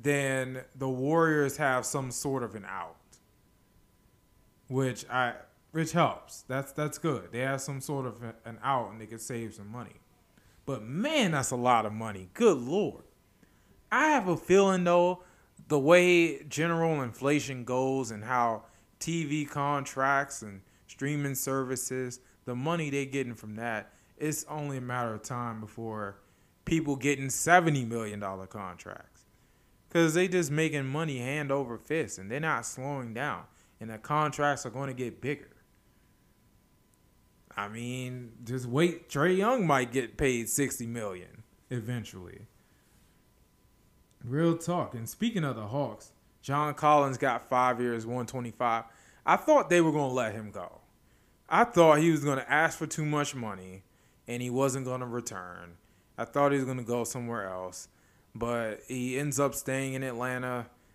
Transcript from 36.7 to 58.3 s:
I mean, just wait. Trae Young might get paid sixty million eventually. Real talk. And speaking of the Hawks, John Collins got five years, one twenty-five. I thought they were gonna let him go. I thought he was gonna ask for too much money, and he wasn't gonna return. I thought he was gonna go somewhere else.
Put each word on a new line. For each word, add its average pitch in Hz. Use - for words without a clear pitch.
I 101
mean, 123
just 123
wait. 156
Trae 175
Young 214
might 127
get 120
paid 123
sixty 127
million 104
eventually. 107
Real 160
talk. 170
And 113
speaking 208
of 131
the 107
Hawks, 123
John 147
Collins 143
got 123
five 127
years, 117
one 120
twenty-five. 117
I 175
thought 240
they 175
were 160
gonna 143
let 113
him 107
go. 90
I 190
thought 170
he 165
was 147
gonna 135
ask 156
for 160
too 151
much 147
money, 95
and 120
he 123
wasn't 131
gonna 127
return. 90
I 113
thought 143
he 139
was 131
gonna 127
go 120
somewhere 117
else. 92